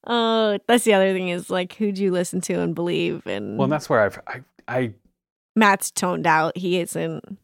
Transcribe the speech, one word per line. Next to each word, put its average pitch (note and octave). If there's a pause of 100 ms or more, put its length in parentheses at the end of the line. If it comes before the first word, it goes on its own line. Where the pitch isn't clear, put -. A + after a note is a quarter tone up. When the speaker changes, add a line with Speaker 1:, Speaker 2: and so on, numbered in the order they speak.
Speaker 1:
Oh, A3+
that's A#3+
the A3+
other F#3+
thing F#3
is, F3
like, F3+
who G#3
do F#3+
you F#3+
listen F3+
to F#3
and E3+
believe? E3+
And G2+
Speaker 2:
Well, C3+
and C3+
that's D3+
where B2
I've, G2
I, B2+ (260)
I B2+ (640)
Speaker 1:
Matt's G3+
toned F3
out. D#3+
He F3+
isn't. E3